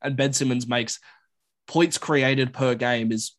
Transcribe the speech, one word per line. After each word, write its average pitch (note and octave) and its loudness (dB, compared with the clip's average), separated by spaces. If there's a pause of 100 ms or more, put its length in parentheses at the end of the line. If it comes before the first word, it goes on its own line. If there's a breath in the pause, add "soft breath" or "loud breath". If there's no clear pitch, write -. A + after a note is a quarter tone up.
And C#3 -4
Ben C#3 0
Simmons B2 -2
makes A#2+ -4 (640 soft breath)
points E3 2
created C3+ 2
per B2+ 0
game A#2 0
is A2 -4